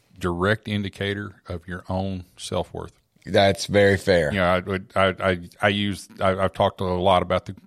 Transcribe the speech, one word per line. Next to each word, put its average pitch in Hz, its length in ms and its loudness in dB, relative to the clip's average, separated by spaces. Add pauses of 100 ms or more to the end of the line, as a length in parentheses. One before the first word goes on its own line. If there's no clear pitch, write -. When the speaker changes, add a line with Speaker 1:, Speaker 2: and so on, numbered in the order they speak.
(180)
Speaker 1:
direct 92 500 -2
indicator 101 800 -6
of 90 200 -12
your 90 220 -12
own 95 360 -6 (120)
self-worth. 85 560 -8 (300)
Speaker 2:
That's 98 440 2
very 98 300 4
fair. 85 360 2
Speaker 1:
You 98 60 0
know, 92 400 0 (160)
I, 98 40 2
I, 95 80 6 (240)
I, 90 80 -2 (220)
I 104 60 4
use, 101 420 -2 (100)
I, 95 200 2
I've 95 140 -2
talked 98 280 0
a 95 40 -4
lot 90 360 2
about 90 240 -2
the, 98 100 -14 (120)